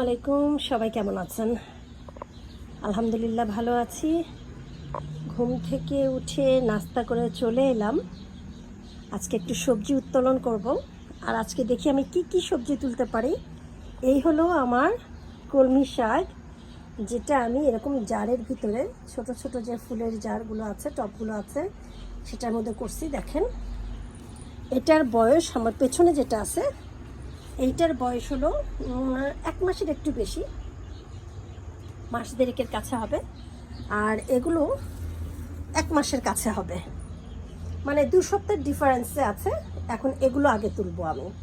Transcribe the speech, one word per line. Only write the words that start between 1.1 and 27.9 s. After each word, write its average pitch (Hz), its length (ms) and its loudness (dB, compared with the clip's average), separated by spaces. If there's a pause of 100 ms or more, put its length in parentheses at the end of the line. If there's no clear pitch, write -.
আছেন? 220 240 -2 (1400)
আলহামদুলিল্লাহ, 226 600 0 (100)
ভালো 233 160 0 (120)
আছি। 311 260 -2 (1200)
ঘুম 240 180 0 (180)
থেকে 262 300 0 (180)
উঠে 269 300 0 (240)
নাস্তা 214 380 0
করে 240 160 2 (160)
চলে 240 220 4 (120)
এলাম। 214 200 2 (1200)
আজকে - 240 -4
একটু 196 140 -4 (100)
সবজি 226 360 2
উত্তোলন 262 360 4 (100)
করব, 220 200 -2 (600)
আর 226 160 0
আজকে - 180 -4 (100)
দেখি 226 240 0
আমি 277 180 4
কি 359 80 2 (100)
কি 370 80 2 (120)
সবজি 277 320 0
তুলতে 247 220 -2 (100)
পারি। 240 180 2 (760)
এই 277 160 8
হলো 320 180 6 (200)
আমার 247 260 6 (600)
কলমি 262 320 8 (120)
শাক, 254 280 4 (840)
যেটা 240 240 2 (120)
আমি 240 220 2
এরকম 226 240 2 (180)
জারের 226 380 2
ভিতরে 233 320 0 (320)
ছোট 233 160 -6 (120)
ছোট 254 140 -6 (120)
যে 240 80 -4 (100)
ফুলের 226 300 -4 (100)
জারগুলো 214 380 -4 (100)
আছে, 285 160 -6 (100)
টবগুলো 220 340 -4 (100)
আছে, 277 180 -6 (680)
সেটার 233 280 -4
মধ্যে 220 240 -2
করছি। - 240 -6 (120)
দেখেন, - 280 -2 (1300)
এটার 311 240 8 (140)
বয়স, 247 280 8 (140)
আমার 226 220 2
পেছনে 339 300 6 (100)
যেটা 240 260 0
আছে, - 180 0 (1000)
এইটার 320 260 4 (100)